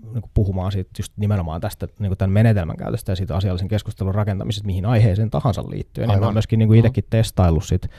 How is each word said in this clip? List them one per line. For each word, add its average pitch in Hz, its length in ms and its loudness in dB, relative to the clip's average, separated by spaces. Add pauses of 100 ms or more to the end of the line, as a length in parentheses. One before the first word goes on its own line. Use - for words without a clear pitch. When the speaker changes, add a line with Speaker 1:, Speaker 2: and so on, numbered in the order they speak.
(120)
Speaker 1:
niinku 120 220 -8
puhumaan 95 380 0
siitä, 95 260 -6
just - 180 -8
nimenomaan 95 440 -2
tästä 104 280 -8 (100)
niinku 95 180 -2
tän 95 140 0
menetelmän 104 460 2
käytöstä - 360 -6
ja 90 40 -2
siitä 87 200 -4
asiallisen 92 320 -2
keskustelun 101 460 -4
rakentamisesta, 101 520 -4
mihin 92 200 -2
aiheeseen 110 440 2
tahansa 127 400 -2
liittyen. - 340 -8
Ja - 20 -2
mä 117 60 2
Speaker 2:
Aivan. 98 140 2
Speaker 1:
oon 107 80 0
myöskin 110 240 0
niinku 110 160 4
Speaker 2:
Mm. 113 40 10
Speaker 1:
itekin 113 320 4
testaillut 90 540 2
sit - 220 -2 (120)